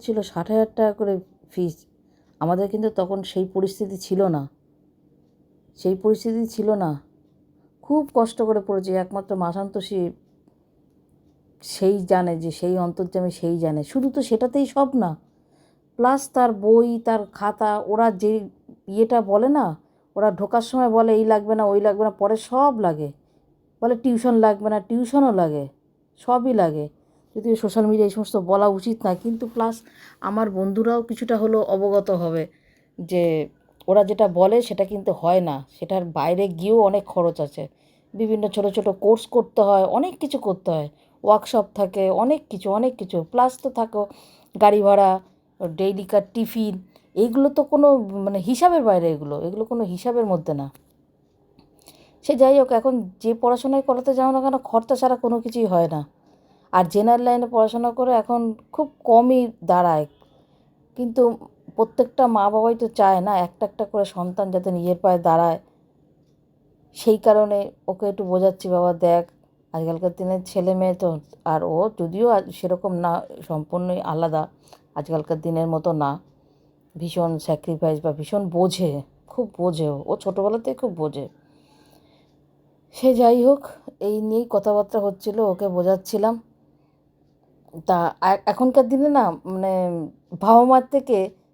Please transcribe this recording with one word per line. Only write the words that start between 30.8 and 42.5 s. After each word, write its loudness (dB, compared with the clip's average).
কিছুটা -4
হলেও 0
অবগত 0
হবে -2
যে -2
ওরা 6
যেটা 0
বলে 4
সেটা -2
কিন্তু -4
হয় 2
না, -6
সেটার -4
বাইরে -2
গিয়েও 2
অনেক 2
খরচ -2
আছে, -8
বিভিন্ন -2
ছোট -2
ছোট -2
কোর্স 0
করতে 0
হয়, 4
অনেক -2
কিছু -6
করতে -4
হয়, -4
ওয়ার্কশপ 2
থাকে, -2
অনেক -2